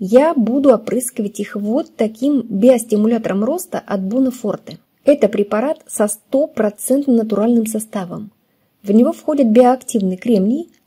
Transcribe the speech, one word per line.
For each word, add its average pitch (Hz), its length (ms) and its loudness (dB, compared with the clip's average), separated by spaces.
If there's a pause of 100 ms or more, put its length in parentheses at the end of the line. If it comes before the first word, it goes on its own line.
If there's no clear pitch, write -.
я 254 340 4
буду 269 360 2
опрыскивать 214 680 -2
их - 140 -10
вот 220 420 -4
таким 240 460 -2
биостимулятором 220 1040 0
роста 330 340 -4
от 196 240 -6
Бонафорте. 220 800 -4 (260)
Это 190 220 4
препарат 214 580 -4
со - 220 -2
сто 294 380 -2
процентов 262 680 -2
натуральным 220 520 0
составом. 214 640 -10 (500)
В 202 80 -4
него 247 220 4
входит 285 380 0
биоактивный 233 680 2
кремний 233 540 -2 (160)